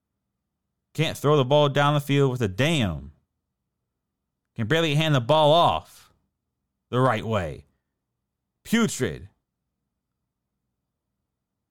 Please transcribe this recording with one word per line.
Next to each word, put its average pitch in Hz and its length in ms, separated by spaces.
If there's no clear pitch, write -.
Can't 147 260
throw 147 180
the 135 80
ball 143 240
down 143 260
the 143 60
field 139 300
with 120 100
a 113 60
damn. 95 640
Can 110 140
barely 160 260
hand 156 180
the 135 80
ball 151 320
off 135 600
the 120 100
right 120 240
way. 92 400
Putrid. 104 680